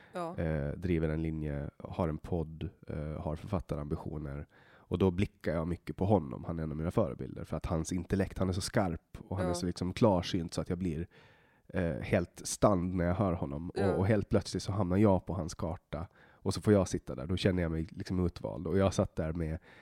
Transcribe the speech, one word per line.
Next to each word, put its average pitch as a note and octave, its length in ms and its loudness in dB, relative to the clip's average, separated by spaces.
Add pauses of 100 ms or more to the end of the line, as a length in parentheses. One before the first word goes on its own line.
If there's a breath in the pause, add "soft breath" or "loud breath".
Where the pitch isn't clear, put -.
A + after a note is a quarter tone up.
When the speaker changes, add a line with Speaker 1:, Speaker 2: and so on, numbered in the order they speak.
(140 loud breath)
Speaker 1:
Ja. F3 260 -8
Speaker 2:
eh, D#2 340 0
driver E2 360 0
en D#2 140 0
linje, D2+ 560 -4
har - 300 -2
en D#2 100 -2
podd, D#2+ 500 -4 (200)
eh, D2+ 340 -6
har D#2 140 -4
författarambitioner. D2 1080 -6 (280 loud breath)
Och - 240 -4
då F#2+ 120 6
blickar F2 440 -2
jag E2 140 0
mycket - 280 -6
på - 100 0
honom, D#2 380 2
han E2 140 -6
är E2 40 -4
en D#2 80 -4
av D2 60 -6
mina D#2+ 140 0
förebilder, C#2+ 540 -2
för - 120 -6
att D#2+ 100 -6
hans D#2+ 260 0
intellekt, F#2 460 -2
han F#2+ 100 0
är F#2 40 0
så F#2 80 0
skarp - 580 -2 (100)
och G2+ 80 -4
han F#2 100 -2
är F2+ 40 0
Speaker 1:
Ja. F2 40 0
Speaker 2:
så, F2+ 120 -4
liksom, F2+ 260 -2
klarsynt F2+ 640 2
så - 60 -2
att D#2+ 80 -4
jag F2+ 100 -2
blir, E2+ 280 -2 (680 soft breath)
eh, F2 260 2
helt - 460 0
stand F#2 480 2
när F2+ 100 2
jag F2 100 4
hör F#2+ 180 2
honom. D#2 420 -4
Speaker 1:
Ja. G2 180 2
Speaker 2:
Och, - 60 2
och F#2 80 4
helt G#2 220 2
plötsligt F#2+ 340 0
så G#2 100 -4
hamnar F#2 240 2
jag G2 300 6
på E2 80 -4
hans D#2+ 200 -4
karta D#2+ 520 -6 (240 soft breath)
och - 240 -4
så F2 60 -4
får G#2+ 120 6
jag F#2+ 160 6
sitta - 260 -4
där, C2 120 -8
då F2+ 100 0
känner F2+ 260 4
jag E2 100 0
mig, D#2+ 180 -2
liksom, F2+ 360 0
utvald. E2+ 400 -4
Och F2 120 2
jag F#2+ 160 6
satt - 220 0
där D#2+ 160 -2
med E2 260 -2 (240 loud breath)